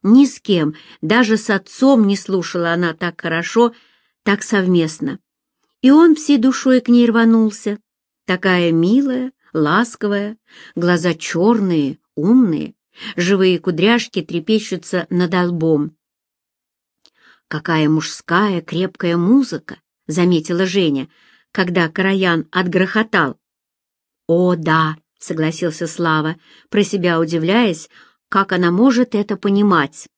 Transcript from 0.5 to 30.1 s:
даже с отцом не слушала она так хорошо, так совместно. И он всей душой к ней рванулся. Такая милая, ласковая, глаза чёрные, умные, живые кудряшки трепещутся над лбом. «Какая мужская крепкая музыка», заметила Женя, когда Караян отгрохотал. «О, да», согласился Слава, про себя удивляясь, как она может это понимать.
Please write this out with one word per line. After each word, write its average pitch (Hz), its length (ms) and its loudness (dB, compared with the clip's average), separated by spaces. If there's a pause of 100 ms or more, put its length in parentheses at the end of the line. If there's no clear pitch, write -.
даже 214 380 2
с - 100 -8
отцом 220 580 2
не 196 80 0
слушала 170 600 -4
она 175 180 -2
так 170 300 -8
хорошо, 175 500 0 (500)
так 202 200 -2
совместно. 175 760 -2 (640)
И 262 100 6
он 320 240 8
всей 285 220 0
душой 254 460 2
к 247 60 -6
ней 240 200 4
рванулся. 220 680 0 (480)
Такая 180 440 0
милая, 254 600 0 (220)
ласковая, 202 840 -2 (380)
глаза 175 400 0
чёрные, 165 840 -2 (160)
умные, 175 600 0 (420)
живые 185 420 0
кудряшки 185 640 -2
трепещутся 175 880 -4
над 175 240 -2
лбом. 165 640 0 (1500)
«Какая 156 400 -2
мужская 170 720 -2
крепкая 175 560 -4
музыка», 190 600 0 (280)
заметила 175 600 0
Женя, 160 420 -2 (420)
когда 175 380 -2
Караян 185 640 0
отгрохотал. 185 880 -2 (880)
«О, 180 280 2
да», 160 420 0 (280)
согласился 165 640 -4
Слава, 160 500 -2 (320)
про 202 160 0
себя 175 340 -2
удивляясь, 170 680 -2 (400)
как 196 240 -2
она 180 180 0
может 240 440 2
это 202 220 -4
понимать. 196 800 0